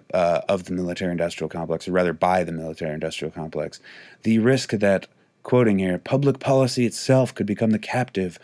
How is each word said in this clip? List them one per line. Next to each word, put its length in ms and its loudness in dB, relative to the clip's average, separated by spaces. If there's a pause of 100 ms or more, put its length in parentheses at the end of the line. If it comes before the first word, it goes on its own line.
(120)
uh, 340 2
of 180 -2
the 80 -8
military-industrial 760 -4
complex, 380 -6
or 60 -2
rather 200 2
by 300 2
the 80 -6
military-industrial 800 -8
complex. 480 -8 (420)
The 160 2
risk 340 2
that, 360 2 (340)
quoting 380 4
here, 180 0
"public 400 0
policy 480 2
itself 480 2
could 140 -2
become 240 0
the 80 2
captive 640 -4